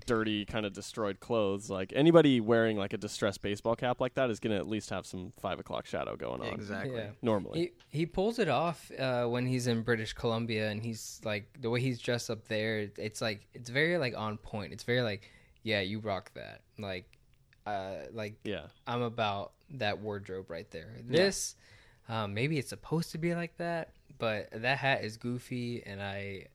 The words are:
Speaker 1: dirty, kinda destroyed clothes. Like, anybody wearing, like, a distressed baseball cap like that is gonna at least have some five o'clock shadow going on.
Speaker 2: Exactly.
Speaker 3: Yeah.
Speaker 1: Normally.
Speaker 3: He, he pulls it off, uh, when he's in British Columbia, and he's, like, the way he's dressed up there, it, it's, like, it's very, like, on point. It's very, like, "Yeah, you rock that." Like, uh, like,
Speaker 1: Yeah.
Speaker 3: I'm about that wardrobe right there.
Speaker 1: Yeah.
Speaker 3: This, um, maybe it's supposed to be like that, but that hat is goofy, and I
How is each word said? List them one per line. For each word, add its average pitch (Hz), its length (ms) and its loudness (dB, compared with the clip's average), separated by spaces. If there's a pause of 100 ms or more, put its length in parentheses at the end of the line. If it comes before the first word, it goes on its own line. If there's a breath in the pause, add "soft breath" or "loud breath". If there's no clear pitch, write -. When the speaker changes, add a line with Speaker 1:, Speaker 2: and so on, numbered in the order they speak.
Speaker 1:
dirty, 110 400 2
kinda 107 240 -2
destroyed 101 500 -4
clothes. 101 500 2
Like, 95 240 -2
anybody 151 460 10
wearing, 113 380 6
like, 101 160 -2
a 110 40 -2
distressed 104 440 -2
baseball 101 340 0
cap 123 240 0
like 127 140 0
that 135 160 2
is 110 100 -2
gonna 110 160 0
at 87 120 0
least 107 240 -4
have 92 140 -4
some 92 360 -8
five 87 180 -2
o'clock - 260 -6
shadow 64 300 -4
going 62 260 -4
on. - 120 -4
Speaker 2:
Exactly. 104 420 -6
Speaker 3:
Yeah. 107 140 -6 (120)
Speaker 1:
Normally. 113 520 0 (160)
Speaker 3:
He, 143 100 -2
he 170 60 2
pulls 214 340 0
it 202 80 2
off, 151 500 0
uh, 127 280 2
when 123 200 2
he's 127 220 2
in 117 160 4
British 110 300 2
Columbia, 113 580 0
and 104 100 -2
he's, 113 440 -8
like, 104 240 -2 (120)
the 117 80 0
way 120 120 2
he's 127 180 0
dressed 120 300 0
up 110 180 -6
there, 110 320 2
it, 104 180 -4
it's, 107 240 -6
like, 107 320 -2
it's 123 160 -12
very, 156 280 4
like, 131 200 0
on 107 200 -2
point. 101 340 -8
It's 101 120 -10
very, 123 180 4
like, 107 280 -2 (340 soft breath)
"Yeah, 107 180 4
you 101 180 -2
rock 101 360 -4
that." 52 260 -10 (160)
Like, 95 280 -6 (600)
uh, 95 480 -4
like, 107 220 -6 (100)
Speaker 1:
Yeah. 90 220 -4 (200)
Speaker 3:
I'm 120 140 0
about 110 500 0 (200)
that 107 280 0
wardrobe 98 500 -6
right 82 220 -8
there. 87 240 -12 (140)
Speaker 1:
Yeah. 135 160 4
Speaker 3:
This, - 300 -2 (520 soft breath)
um, 110 260 -2
maybe 139 240 2
it's 127 120 -2
supposed - 420 -2
to 170 60 -6
be 170 180 0
like 170 220 -6
that, 170 340 -4 (260)
but 110 360 -2
that 123 240 0
hat 135 260 2
is 110 140 -6
goofy, 120 680 -4
and 98 160 -8
I 98 540 -6